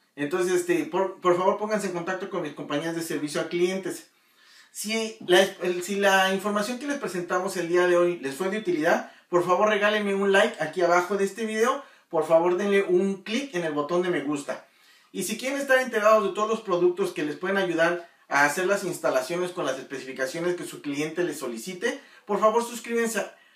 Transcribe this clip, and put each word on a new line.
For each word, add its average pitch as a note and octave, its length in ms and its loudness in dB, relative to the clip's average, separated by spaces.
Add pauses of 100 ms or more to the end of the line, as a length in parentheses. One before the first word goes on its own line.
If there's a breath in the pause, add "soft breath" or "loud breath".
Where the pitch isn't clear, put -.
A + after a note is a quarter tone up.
(140 soft breath)
entonces, F3+ 380 -2
este, E3+ 320 2
por, F#3 360 -2
por F3+ 160 4
favor G3 220 -2
pónganse G#3 300 -2
en F3 60 -6
contacto F#3 360 -6
con F3+ 120 -4
mis D3 100 -8
compañías D#3 420 -6
de E3 80 -4
servicio D3+ 380 -4
a D#3+ 80 -4
clientes. F3+ 580 -2 (640 soft breath)
Si A3 460 -4 (100)
la, F#3 160 6
el, F3+ 400 -2
si G3 140 -4
la F#3+ 360 4
información G#3 460 -2
que D4 80 -8
les C#4+ 120 -4
presentamos F#3 580 -4
el E3+ 100 -4
día F3+ 220 4
de F3 80 4
hoy F3 240 2
les C3+ 160 -6
fue F#3+ 140 -4
de G#3+ 80 -4
utilidad, E3+ 520 0 (200 loud breath)
por F3 140 2
favor F#3+ 240 4
regálenme G#3 460 2
un G3 160 2
like G#3 320 4
aquí D#3 180 -4
abajo F3 360 4
de G3 80 2
este A3+ 200 -4
video, A3+ 380 0 (260 loud breath)
por D#3+ 160 0
favor E3+ 320 4
denle G3 280 2
un F#3+ 400 2
clic C4+ 320 -4
en E3+ 80 -2
el D#3 80 -2
botón D3 300 0
de F3+ 80 0
me D3+ 120 0
gusta. C#3+ 420 -6 (460 soft breath)
Y F#3+ 140 -6
si G3+ 120 -4
quieren C4+ 220 -4
estar C4 220 4
enterados A3 420 4
de G3 140 -2
todos G#3+ 120 0
los A3 120 -2
productos F3+ 500 2
que D#3+ 140 -4
les D3 100 -4
pueden F#3+ 220 -2
ayudar F3 560 0 (160 loud breath)
a C#3+ 180 4
hacer F3+ 200 -2
las G3 180 0
instalaciones D#3+ 680 -2
con D#3 160 -6
las C3 120 -2
especificaciones C3 800 -6
que D#3 80 -10
su - 160 -12
cliente D3+ 420 -4
les D3+ 160 -4
solicite, F3+ 640 -6 (240 loud breath)
por G3 160 -2
favor A3 240 4
suscríbanse A#3 640 -2 (300 soft breath)